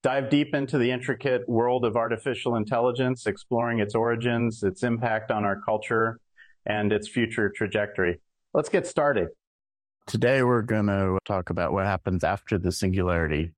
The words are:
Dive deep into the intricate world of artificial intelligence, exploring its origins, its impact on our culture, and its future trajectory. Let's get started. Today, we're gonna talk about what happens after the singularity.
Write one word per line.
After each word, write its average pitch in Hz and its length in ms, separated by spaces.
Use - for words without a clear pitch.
Dive 135 300
deep 147 240
into 139 240
the 120 100
intricate 127 580
world 120 380
of 110 100
artificial 117 600
intelligence, 123 720
exploring 117 500
its 104 160
origins, 117 680
its 95 180
impact 117 480
on 107 160
our 98 160
culture, 110 580
and 104 260
its 104 160
future 113 480
trajectory. 98 640
Let's 151 140
get 185 180
started. 143 400
Today, 127 340
we're 123 220
gonna 98 600
talk 95 280
about 87 200
what 95 140
happens 92 380
after 98 340
the 87 140
singularity. 85 880